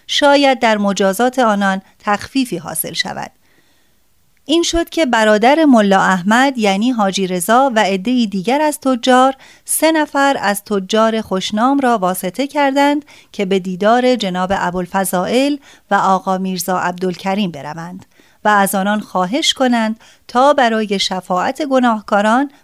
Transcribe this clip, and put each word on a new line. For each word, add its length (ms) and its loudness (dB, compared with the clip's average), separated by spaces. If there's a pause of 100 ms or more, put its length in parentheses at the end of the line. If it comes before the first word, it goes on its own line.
شاید 520 4
در 180 2
مجازات 640 0
آنان 420 0 (180)
تخفیفی 580 -4
حاصل 360 -10
شود. 380 -8 (1120)
این 180 0
شد 260 -2
که 160 -2
برادر 600 4
ملا 360 4
احمد، 560 2
یعنی 340 0
حاجی 360 -2
رضا 480 0
و 40 2
عده‌ای 480 0
دیگر 340 -2
از 180 -2
تجار، 540 2 (320)
سه 260 0
نفر 480 0
از 240 -2
تجار 580 -2
خوشنام 580 -2
را 180 2
واسطه 500 -4
کردند 580 0 (260)
که 140 -4
به 140 0
دیدار 560 0
جناب 400 -4
ابوالفضائل 1040 -2 (340)
و 40 2
آقا 420 0
میرزا 420 -4
عبدالکریم 720 -4
بروند 540 -14 (400)
و 40 2
از 260 2
آنان 240 -2
خواهش 540 -2
کنند 460 -2 (280)
تا 260 2
برای 460 0
شفاعت 600 -4 (100)
گناهکاران 800 0 (120)